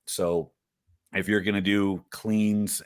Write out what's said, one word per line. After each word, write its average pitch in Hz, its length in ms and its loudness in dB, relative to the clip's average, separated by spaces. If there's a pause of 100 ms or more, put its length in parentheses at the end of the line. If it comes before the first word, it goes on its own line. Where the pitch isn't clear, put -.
So 87 460 -2 (600)
if 95 140 -2
you're 104 140 2
gonna 101 200 0
do 98 500 0
cleans 107 760 0